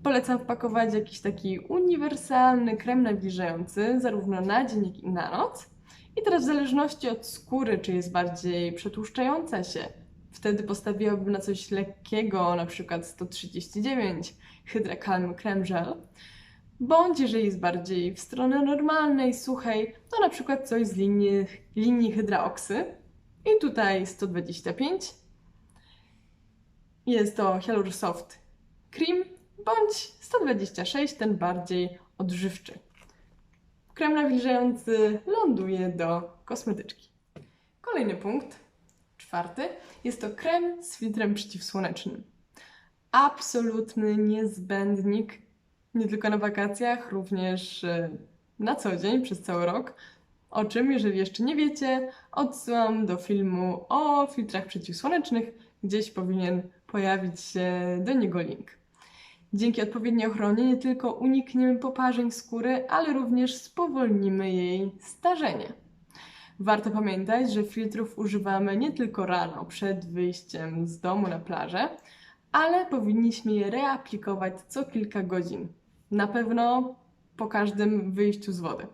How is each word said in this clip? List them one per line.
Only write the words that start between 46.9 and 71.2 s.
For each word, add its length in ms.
również, 720
e, 260
na 160
co 220
dzień, 260
przez 200
cały 240
rok. 280
O 140
czym, 280
jeżeli 260
jeszcze 240
nie 140
wiecie, 520
odsyłam 720
do 100
filmu 720
o 380
filtrach 400
przeciwsłonecznych. 880
Gdzieś 260
powinien 520
pojawić 540
się 300
do 80
niego 280
link. 300
Dzięki 300
odpowiedniej 460
ochronie 360
nie 120
tylko 360
unikniemy 640
poparzeń 520
skóry, 580
ale 240
również 440
spowolnimy 920
jej 500
starzenie. 720
Warto 320
pamiętać, 640
że 120
filtrów 540
używamy 580
nie 160
tylko 340
rano, 380
przed 480
wyjściem 760
z 120
domu 280